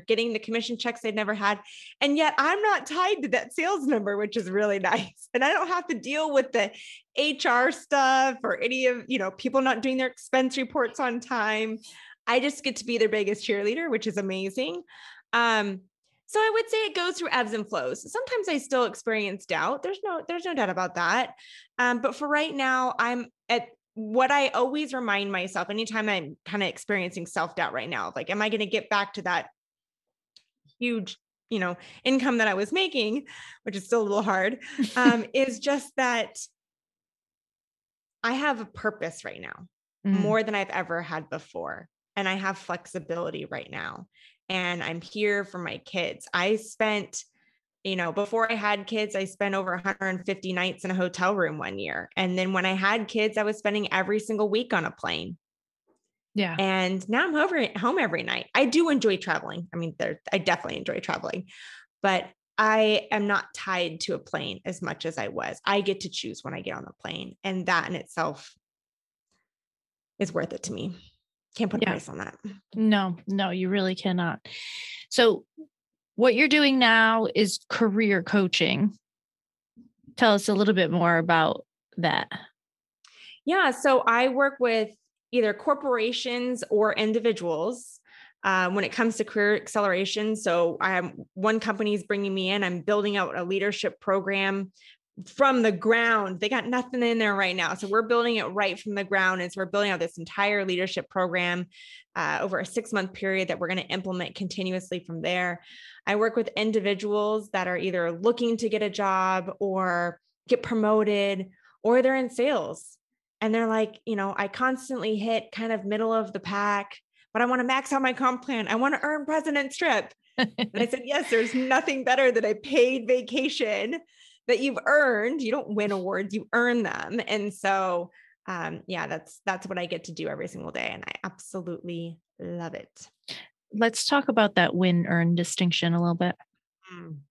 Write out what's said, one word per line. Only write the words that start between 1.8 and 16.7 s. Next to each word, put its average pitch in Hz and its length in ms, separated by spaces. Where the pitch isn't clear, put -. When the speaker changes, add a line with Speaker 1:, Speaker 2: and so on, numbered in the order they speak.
Speaker 1:
And 285 160
yet 311 220
I'm 339 240
not 403 240
tied 359 380
to 277 60
that - 240
sales 339 320
number, 208 320
which 208 200
is 185 120
really 202 300
<laughs> 185 140
nice. - 400
And 247 100
I 294 80
don't 359 160
have 349 200
to 285 120
deal 302 340
with 262 200
the 202 180
H 294 280
R 247 280
stuff 262 720
or 214 160
any 254 240
of, 247 240
you 254 100
know, 190 100
people 262 320
not 254 200
doing 262 160
their 262 100
expense 262 480
reports 262 460
on 247 180
time. 220 580
I 247 140
just 277 240
get 254 140
to - 80
be 240 120
their 220 120
biggest 208 360
cheerleader, 226 460
which 226 160
is 185 80
amazing. 196 680
Um, 214 480
so 427 120
I 440 140
would 453 160
say 440 160